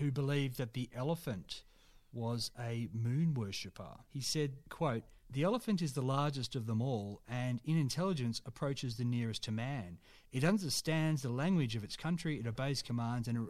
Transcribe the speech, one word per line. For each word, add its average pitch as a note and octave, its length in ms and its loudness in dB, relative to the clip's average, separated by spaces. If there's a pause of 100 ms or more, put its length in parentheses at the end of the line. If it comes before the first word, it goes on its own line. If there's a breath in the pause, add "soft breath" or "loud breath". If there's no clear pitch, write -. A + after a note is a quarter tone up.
who C#3+ 100 2
believed C#3 480 0
that B2 160 -4
the B2 200 -4
elephant B2+ 680 -4 (500 soft breath)
was A#2 460 -2
a A#2 340 -2
moon B2+ 420 2
worshipper. G2 560 -4 (200)
He C#3 100 -6
said, D3 320 2 (180)
quote, B2 340 0 (260 soft breath)
"The C3 140 0
elephant G#3+ 380 2
is D3 100 0
the C#3 100 0
largest C3+ 540 2
of A2+ 100 0
them A2+ 160 4
all, G#2 460 -2
and B2 360 0
in D#3 140 2
intelligence C#3 680 2
approaches C3 500 -2
the B2 80 0
nearest A#2+ 400 0
to A2+ 80 -2
man. A2 460 -4 (340 loud breath)
It B2+ 120 2
understands D#3+ 800 2
the C3+ 80 -2
language C3+ 460 2
of G#2 80 -2
its - 120 -8
country, D#3+ 420 -2
it A2 80 -4
obeys C3 360 0
commands, A#2+ 460 0
and A#2 80 2
it A#2 140 2